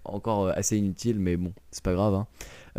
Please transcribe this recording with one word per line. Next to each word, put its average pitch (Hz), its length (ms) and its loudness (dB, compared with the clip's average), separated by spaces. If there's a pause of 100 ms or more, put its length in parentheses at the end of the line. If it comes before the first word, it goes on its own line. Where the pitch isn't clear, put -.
encore, 101 420 0
euh, 92 80 2
assez 104 220 2
inutile, 104 420 0
mais 90 180 2
bon, 90 140 -2 (200)
c'est - 120 -14
pas 92 100 2
grave, 98 220 4
hein. 101 120 0 (520)